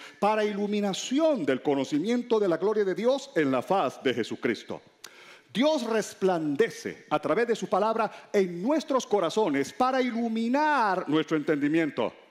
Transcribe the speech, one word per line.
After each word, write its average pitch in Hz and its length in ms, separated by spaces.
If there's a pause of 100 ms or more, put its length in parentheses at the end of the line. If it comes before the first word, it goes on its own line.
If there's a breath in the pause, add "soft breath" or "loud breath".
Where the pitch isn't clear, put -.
(200 loud breath)
para 214 240
iluminación 208 1000
del 131 160
conocimiento 180 800
de 202 80
la 165 100
gloria 208 260
de 190 100
Dios 247 420
en 147 160
la 127 100
faz 165 420
de 131 100
Jesucristo." 110 680 (720 loud breath)
Dios 285 320
resplandece 185 1300
a 151 100
través 190 280
de 226 80
su 185 120
palabra 220 640
en 175 280
nuestros 262 460
corazones 165 640
para 262 300
iluminar 233 1080
nuestro 156 300
entendimiento. 147 720 (200)